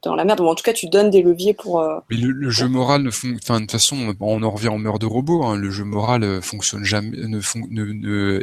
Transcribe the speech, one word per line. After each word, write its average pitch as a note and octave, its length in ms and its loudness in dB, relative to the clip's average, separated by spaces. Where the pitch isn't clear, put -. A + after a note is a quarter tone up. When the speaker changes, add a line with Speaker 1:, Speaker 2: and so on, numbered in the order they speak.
Speaker 1:
dans D#3+ 120 -2
la D#3+ 100 0
merde, G#3 140 4
ou E3+ 80 4
en E3 80 4
tout - 80 -10
cas, A3+ 100 2
tu G#3 140 -4
donnes G3+ 220 4
des F#3+ 120 6
leviers F3 320 4
pour, F3 280 -2
euh, D#3 180 -2
Speaker 2:
Mais A#2 80 -2
le, A#2+ 140 2
le C3+ 180 -2
jeu A#2 180 0
Speaker 1:
pour B2+ 80 0
Speaker 2:
moral C#3 280 2
ne B2+ 80 -2
fon-, B2 240 -6
enfin, A#2 200 -2
de G#2+ 100 0
toute G#2 60 -10
façon, A#2 480 0
on G#2+ 240 0
en A2 80 2
revient G#2+ 180 -2
au G#2+ 80 -2
meurtre G#2+ 220 -2
de A2 60 -2
robot, C#3 380 0
hein. A2+ 120 0
Le G2+ 140 -2
jeu G2 140 -4
moral, G#2+ 400 2
euh, F#2+ 180 0
fonctionne G2+ 420 -6
jamais, G#2 340 -2
ne A2 240 -4
fon-, A2+ 280 -6
ne, A2 160 -4
ne, G#2 580 -2